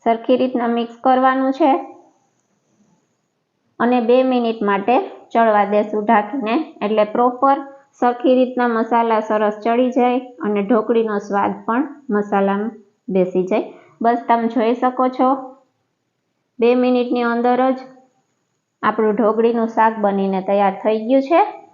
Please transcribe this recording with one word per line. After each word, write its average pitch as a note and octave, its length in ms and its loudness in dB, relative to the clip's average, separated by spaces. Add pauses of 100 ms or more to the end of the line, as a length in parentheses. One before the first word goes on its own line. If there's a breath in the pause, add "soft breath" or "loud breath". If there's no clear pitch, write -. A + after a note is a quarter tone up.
સરખી A#3 320 0
રીતના B3+ 300 -2
મિક્સ A#3 280 -4 (100)
કરવાનું C4 480 2
છે C4+ 340 0 (1900)
અને B3 200 2
બે A#3+ 220 4
મિનિટ A#3+ 400 0
માટે G3+ 480 0 (220)
ચડવા A3 320 2
દેશું G#3 400 -2
ઢાંકીને, A3+ 800 0
એટલે G#3+ 220 0
પ્રોપર B3 560 0 (400 loud breath)
સરખી B3 340 2
રીતના B3+ 340 0
મસાલા A3+ 520 0
સરસ G#3+ 440 -2
ચડી A#3+ 260 2
જાય B3 280 0
અને G#3 440 -4
ઢોકળીનો A3 560 0
સ્વાદ G3+ 480 -4
પણ A#3+ 440 -4
મસાલામાં G3+ 600 0 (380)
બેસી F#3 380 0
જાય. G#3 260 -4 (300 loud breath)
બસ A#3 260 0
તમે A#3 200 2
જોઈ A3+ 260 0
શકો B3+ 340 0
છો C4 480 -2 (1040)
બે A#3+ 140 4
મિનિટની B3 480 0
અંદર B3 480 0
જ C4 80 -2 (1040)
આપણું G#3+ 320 0
ઢોકળીનું A3+ 540 0
શાક A3 300 0
બનીને G3 420 -2
તૈયાર G3 320 0 (120)
થઈ A3 240 -2
ગયું C4+ 140 4
છે. E4+ 240 2 (280)